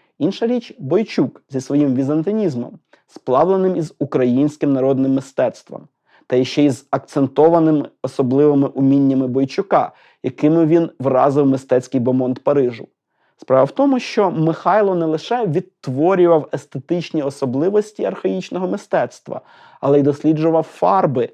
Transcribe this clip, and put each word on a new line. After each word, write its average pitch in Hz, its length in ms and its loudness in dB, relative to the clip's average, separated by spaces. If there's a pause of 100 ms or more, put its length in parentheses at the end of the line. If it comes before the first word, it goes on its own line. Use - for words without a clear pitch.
(200)
Інша 190 280 -2
річ — 240 320 -4
Бойчук 170 680 -2
зі 135 120 -6
своїм 143 340 0
візантинізмом, 156 840 -4 (280)
сплавленим 185 680 0
із 160 240 -6
українським 139 720 0
народним 135 400 0
мистецтвом, - 720 -6 (400)
та 127 160 0
ще 147 200 0
й 147 60 4
з - 220 -6
акцентованими 151 1000 2 (120)
особливими 139 680 2
уміннями 135 600 2
Бойчука, 135 640 -2 (320)
якими 156 420 2
він 165 240 2 (100)
вразив 131 460 2
мистецький 131 540 0
бомонд 127 400 -2
Парижу. 131 480 -2 (520)
Справа 131 240 2
в 139 80 -2
тому, 269 280 0
що 196 320 -2
Михайло 180 640 0
не 165 100 -2
лише 180 400 -4
відтворював 165 1080 0
естетичні 156 680 -6
особливості 147 840 -2
архаїчного 190 640 -6
мистецтва, - 720 -6 (400)
але 143 180 2
й 139 40 2
досліджував 156 600 0
фарби, 175 720 0